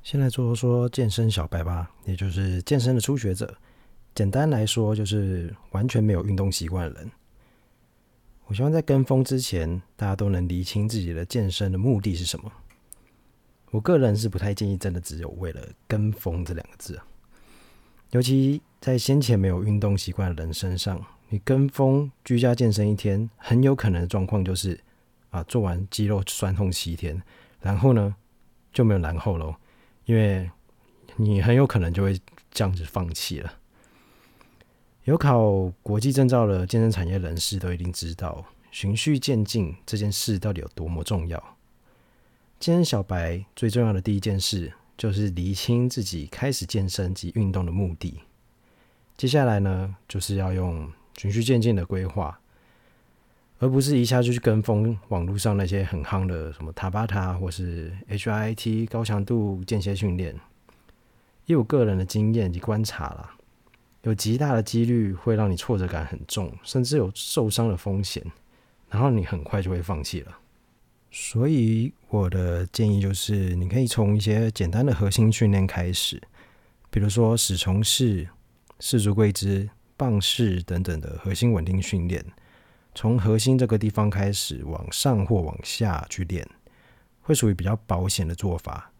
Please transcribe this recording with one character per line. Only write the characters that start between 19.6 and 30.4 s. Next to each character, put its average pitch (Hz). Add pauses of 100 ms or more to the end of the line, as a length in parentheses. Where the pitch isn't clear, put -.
运 104
动 101
习 92
惯 90
的 82
人 82
身 92
上， 90 (280)
你 104
跟 135
风 135 (140)
居 120
家 123
健 117
身 104
一 104
天， 104
很 120
有 135
可 107
能 87
的 87
状 95
况 98
就 92
是， 90 (500)
啊， 85
做 -
完 92
肌 107
肉 101
酸 95
痛 95
七 82
天， 85 (400)
然 95
后 131
呢， 101 (580)
就 127
没 107
有 92
然 80
后 90
咯， 80 (500)
因 117
为 95 (680)